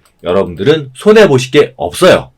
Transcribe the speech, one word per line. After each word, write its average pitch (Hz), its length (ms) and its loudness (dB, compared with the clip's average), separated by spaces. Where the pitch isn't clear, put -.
여러분들은 98 720 -2
손해보실 160 560 2
게 143 260 0
없어요. - 600 -2